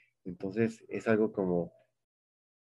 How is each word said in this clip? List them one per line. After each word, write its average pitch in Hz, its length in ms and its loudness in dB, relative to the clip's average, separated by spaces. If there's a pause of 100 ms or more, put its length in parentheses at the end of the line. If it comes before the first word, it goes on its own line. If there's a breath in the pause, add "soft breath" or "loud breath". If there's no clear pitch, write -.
(240 soft breath)
Entonces, 98 640 -4
es 98 180 -6
algo 107 260 4
como, 90 400 0 (880)